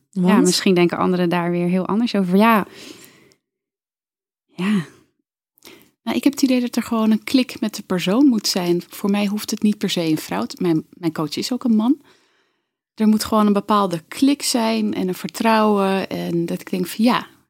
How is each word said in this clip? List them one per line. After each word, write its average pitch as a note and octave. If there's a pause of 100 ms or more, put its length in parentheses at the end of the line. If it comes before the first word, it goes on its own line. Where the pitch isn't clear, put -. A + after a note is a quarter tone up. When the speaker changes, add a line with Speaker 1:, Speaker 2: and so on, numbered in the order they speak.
Speaker 1:
ja, F#3
Speaker 2:
Want? F#3+
Speaker 1:
misschien F#3
denken F3
anderen F3+
daar F3
weer F3
heel F#3
anders A3+
over. F#3+
Ja. A3 (1900)
Ja. F#3+ (1200)
Speaker 3:
Nou, -
ik B3
heb C#4
het -
idee B3+
dat A#3+
er A#3
gewoon A3
een G#3+
klik -
met G#3+
de -
persoon F#3
moet A#3
zijn. F3
Voor -
mij G3+
hoeft G#3
het G#3+
niet G#3+
per G3
se F3+
een D#3+
vrouw G#3
te, -
mijn, E3
mijn E3+
coach D3+
is -
ook B3
een A#3
man. A#3 (920)
Er G#3+
moet G#3+
gewoon G#3+
een G#3
bepaalde G3
klik C#4+
zijn A3
en F#3+
een F3+
vertrouwen. G#3
En F3
dat F3+
ik -
denk F3+
van -
ja, - (220)